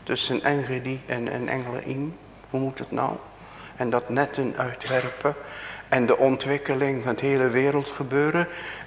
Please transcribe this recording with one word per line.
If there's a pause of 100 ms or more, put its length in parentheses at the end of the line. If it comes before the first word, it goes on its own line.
tussen
Engedi
en,
en
Engelen
in. (320)
Hoe
moet
het
nou? (600)
En
dat
netten
uitwerpen. (540)
En
de
ontwikkeling
van
het
hele
wereldgebeuren. (380)